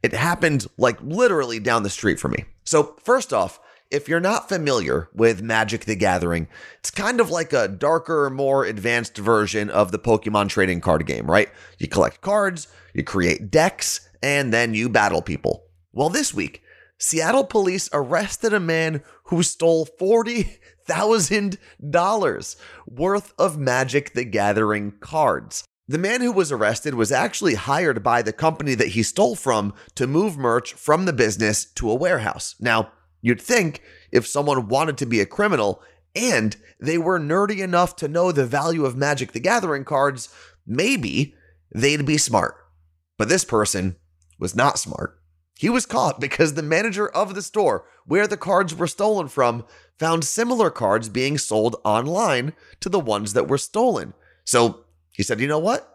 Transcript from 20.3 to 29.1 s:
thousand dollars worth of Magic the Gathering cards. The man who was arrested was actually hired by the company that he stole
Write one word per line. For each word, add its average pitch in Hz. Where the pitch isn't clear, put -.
thousand 202
dollars 170
worth 185
of 165
Magic 135
the 120
Gathering 104
cards. 113
The 135
man 214
who 247
was 180
arrested 113
was 113
actually 143
hired 139
by 117
the 110
company 151
that 107
he 107
stole 208